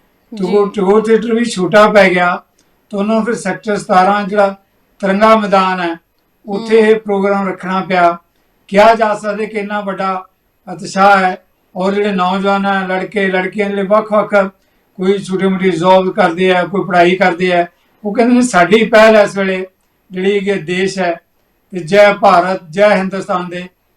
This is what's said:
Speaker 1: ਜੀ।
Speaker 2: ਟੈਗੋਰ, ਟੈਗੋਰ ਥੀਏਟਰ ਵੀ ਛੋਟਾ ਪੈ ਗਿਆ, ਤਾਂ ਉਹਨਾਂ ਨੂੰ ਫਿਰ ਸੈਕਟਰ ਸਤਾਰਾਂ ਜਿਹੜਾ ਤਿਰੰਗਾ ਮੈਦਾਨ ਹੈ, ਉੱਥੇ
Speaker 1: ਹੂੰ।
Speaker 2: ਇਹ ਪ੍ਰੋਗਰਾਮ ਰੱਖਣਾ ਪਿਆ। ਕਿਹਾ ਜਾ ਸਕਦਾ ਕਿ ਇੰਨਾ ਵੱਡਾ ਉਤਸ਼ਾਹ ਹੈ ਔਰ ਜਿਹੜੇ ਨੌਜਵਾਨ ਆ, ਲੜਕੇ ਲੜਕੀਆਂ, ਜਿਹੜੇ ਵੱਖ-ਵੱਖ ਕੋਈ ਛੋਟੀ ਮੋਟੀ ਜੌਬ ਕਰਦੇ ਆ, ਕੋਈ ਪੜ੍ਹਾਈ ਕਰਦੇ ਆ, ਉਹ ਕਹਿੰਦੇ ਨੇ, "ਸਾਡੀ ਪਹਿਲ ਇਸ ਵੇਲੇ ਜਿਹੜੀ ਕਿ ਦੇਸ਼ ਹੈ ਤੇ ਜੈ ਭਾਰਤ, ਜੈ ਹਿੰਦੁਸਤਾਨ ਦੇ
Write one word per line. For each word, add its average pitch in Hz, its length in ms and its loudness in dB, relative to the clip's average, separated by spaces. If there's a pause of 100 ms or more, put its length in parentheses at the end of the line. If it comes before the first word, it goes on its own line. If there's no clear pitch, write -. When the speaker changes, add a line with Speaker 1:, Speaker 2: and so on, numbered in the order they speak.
(340)
Speaker 1:
ਜੀ। 196 120 -6
Speaker 2:
ਟੈਗੋਰ, 196 300 0
ਟੈਗੋਰ 208 300 2
ਥੀਏਟਰ 226 280 0
ਵੀ 233 120 0
ਛੋਟਾ 185 420 2
ਪੈ 196 220 4
ਗਿਆ, 180 340 -2 (460)
ਤਾਂ 196 100 -6
ਉਹਨਾਂ 214 160 -2
ਨੂੰ 208 100 -2
ਫਿਰ 233 100 -4
ਸੈਕਟਰ 196 420 -6
ਸਤਾਰਾਂ 202 460 0
ਜਿਹੜਾ 196 320 -2 (440)
ਤਿਰੰਗਾ 208 360 2
ਮੈਦਾਨ 190 440 0
ਹੈ, 170 160 -6 (500)
ਉੱਥੇ 220 360 0
Speaker 1:
ਹੂੰ। 214 80 4
Speaker 2:
ਇਹ 220 60 4
ਪ੍ਰੋਗਰਾਮ 196 520 -2
ਰੱਖਣਾ 185 340 -6
ਪਿਆ। 175 360 0 (500)
ਕਿਹਾ 214 280 4
ਜਾ 214 200 -2
ਸਕਦਾ 208 300 -6
ਕਿ 214 120 -8
ਇੰਨਾ 208 240 -6
ਵੱਡਾ 190 440 -6 (480)
ਉਤਸ਼ਾਹ 196 440 2
ਹੈ 185 260 -2 (320)
ਔਰ 190 180 -2
ਜਿਹੜੇ 208 180 -2
ਨੌਜਵਾਨ 196 540 -2
ਆ, 190 220 -2
ਲੜਕੇ 185 400 -4
ਲੜਕੀਆਂ, 190 420 -4
ਜਿਹੜੇ 202 140 -4
ਵੱਖ-ਵੱਖ 208 520 0 (560)
ਕੋਈ 190 260 -2
ਛੋਟੀ 190 300 -4
ਮੋਟੀ 185 240 0
ਜੌਬ 185 420 2
ਕਰਦੇ 185 420 0
ਆ, 180 80 0
ਕੋਈ 170 240 -4
ਪੜ੍ਹਾਈ 180 280 2
ਕਰਦੇ 180 380 0
ਆ, 175 120 0 (380)
ਉਹ 202 100 -6
ਕਹਿੰਦੇ 247 220 2
ਨੇ, 247 60 4
"ਸਾਡੀ 190 440 2
ਪਹਿਲ 220 300 6
ਇਸ 202 220 2
ਵੇਲੇ 190 300 -4 (440)
ਜਿਹੜੀ 190 280 -2
ਕਿ 196 140 -2
ਦੇਸ਼ 185 460 -4
ਹੈ 170 200 -4 (520)
ਤੇ 180 80 -8
ਜੈ 196 340 4
ਭਾਰਤ, 185 460 2 (100)
ਜੈ 202 200 2
ਹਿੰਦੁਸਤਾਨ 190 600 -4
ਦੇ 180 140 -12 (320)